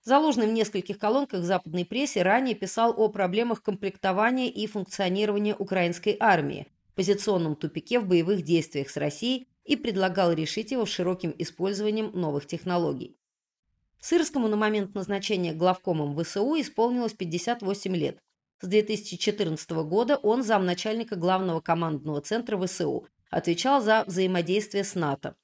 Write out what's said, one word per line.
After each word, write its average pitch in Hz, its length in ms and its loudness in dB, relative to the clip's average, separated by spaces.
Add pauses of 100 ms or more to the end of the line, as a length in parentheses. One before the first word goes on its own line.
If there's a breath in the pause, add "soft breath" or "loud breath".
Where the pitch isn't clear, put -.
Залужный 262 440 4
в 220 60 2
нескольких 214 460 -2
колонках 226 420 0
в 170 40 -2
западной 175 400 0
прессе 254 380 -2
ранее 226 320 4
писал 233 420 0
о 214 140 4
проблемах 208 520 0
комплектования 208 840 0
и 214 180 -4
функционирования 202 880 0
украинской 185 640 0
армии, 156 500 2 (260)
позиционном 190 600 0
тупике 165 460 -2
в 208 60 -4
боевых 180 340 4
действиях 151 480 0
с - 80 -8
Россией 226 500 -4 (200)
и 285 100 2
предлагал 185 560 2
решить 160 380 -4
его 247 160 0
широким 180 500 -2
использованием 208 800 -2
новых 151 320 -2
технологий. 165 720 -2 (840)
Сырскому 294 480 0
на 214 80 2
момент 214 380 0
назначения 196 580 -2
главкомом 160 640 0
В 165 100 -2
С 196 160 -4
У 285 180 2
исполнилось 233 540 0
пятьдесят 180 480 -4
восемь 196 340 -2
лет. 147 220 -2 (460)
С 185 40 -8
две 208 160 4
тысячи 214 360 -4
четырнадцатого 165 640 -2
года 226 340 2
он 233 260 2
замначальника 214 760 0
главного 180 440 0
командного 156 600 -2
центра 233 340 -2
В 185 100 -2
С - 160 -2
У, 135 220 -2 (240)
отвечал 196 540 0
за 220 240 4
взаимодействие 185 760 0
с 202 120 -4
нато. 156 500 -2